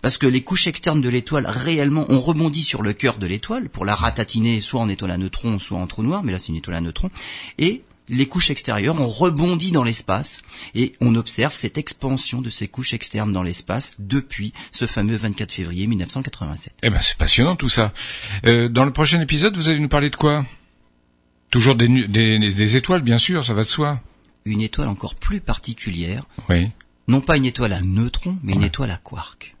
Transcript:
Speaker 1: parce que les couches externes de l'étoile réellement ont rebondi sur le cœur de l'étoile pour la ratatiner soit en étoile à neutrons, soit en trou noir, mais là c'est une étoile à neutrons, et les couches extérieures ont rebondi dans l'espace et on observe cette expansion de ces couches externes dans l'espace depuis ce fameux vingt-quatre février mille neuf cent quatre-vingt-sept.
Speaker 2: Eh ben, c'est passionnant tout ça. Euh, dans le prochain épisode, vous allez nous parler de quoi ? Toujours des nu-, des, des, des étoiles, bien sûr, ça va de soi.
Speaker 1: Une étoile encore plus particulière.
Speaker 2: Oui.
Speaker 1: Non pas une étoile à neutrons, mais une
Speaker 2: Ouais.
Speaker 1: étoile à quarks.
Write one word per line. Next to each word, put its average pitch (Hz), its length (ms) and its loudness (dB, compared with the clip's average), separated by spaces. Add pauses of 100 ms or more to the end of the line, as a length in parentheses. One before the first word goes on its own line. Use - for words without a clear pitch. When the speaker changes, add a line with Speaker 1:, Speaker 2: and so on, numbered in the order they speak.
Speaker 1:
parce - 160 2
que 139 80 2
les 127 160 4
couches - 240 0
externes 151 340 2
de 123 80 2
l'étoile 123 380 0
réellement 147 640 0
ont 135 100 6
rebondi 160 420 0
sur - 200 -2
le 104 100 0
cœur 120 240 0
de 104 100 -6
l'étoile 160 440 -4
pour - 160 -6
la 104 80 2
ratatiner 113 680 0
soit 117 220 -2
en 107 80 0
étoile 95 220 -4
à 90 40 -2
neutrons, 95 420 -4
soit 95 200 -6
en 90 80 -4
trou 107 160 -6
noir, 175 200 -2
mais 120 100 -4
là 90 60 -4
c'est - 100 -8
une 80 80 -4
étoile 85 200 -6
à 82 60 -4
neutrons, 85 280 -4 (460)
et 196 260 0 (260)
les 127 180 0
couches 175 240 2
extérieures 131 500 0
ont 131 60 2
rebondi 170 640 0
dans 151 140 2
l'espace 113 580 0 (320)
et 127 260 0
on 120 140 4
observe - 400 0
cette - 240 -4
expansion 131 640 -2
de 120 80 -6
ces - 160 -6
couches - 280 -4
externes 104 380 0
dans 90 120 0
l'espace - 560 -4
depuis 104 520 -4 (200)
ce - 140 -4
fameux 110 280 0
vingt-quatre 104 380 -4
février 90 340 -4
mille 110 120 0
neuf 87 120 -4
cent 131 100 -4
quatre-vingt-sept. - 640 -8
Speaker 2:
Eh 117 80 4
ben, 90 100 2
c'est - 160 2
passionnant 156 380 4
tout 135 140 -2
ça. 107 240 4 (520)
Euh, 117 240 6
dans 123 160 4
le 139 80 2
prochain 151 280 2
épisode, 156 360 2
vous 160 120 0
allez 160 100 2
nous 147 100 0
parler 147 220 2
de - 60 -12
quoi ? 147 280 2 (1080)
Toujours 127 260 4
des 117 120 4
nu-, 123 200 4
des, 110 320 4
des, 104 120 2
des 107 240 2
étoiles, 175 260 2
bien 117 160 4
sûr, 165 260 0
ça 120 100 -2
va 107 80 2
de 110 60 -2
soi. 147 320 -2 (440)
Speaker 1:
Une 107 160 -2
étoile 110 280 -2
encore 104 260 -6
plus - 260 -2
particulière. 107 840 -6 (260)
Speaker 2:
Oui. 90 200 2 (360)
Speaker 1:
Non 131 140 4
pas 156 160 2
une 135 100 2
étoile 120 260 -2
à 90 100 -4
neutrons, 117 600 0
mais 98 120 -2
une 101 80 4
Speaker 2:
Ouais. - 40 2
Speaker 1:
étoile 123 240 -4
à 95 60 -6
quarks. - 640 -16